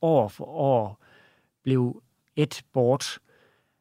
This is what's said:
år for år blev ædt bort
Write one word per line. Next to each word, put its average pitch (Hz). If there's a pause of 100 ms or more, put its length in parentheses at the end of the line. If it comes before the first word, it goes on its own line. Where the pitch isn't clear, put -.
år 151
for -
år 131 (600)
blev 127 (340)
ædt 151 (100)
bort 127 (600)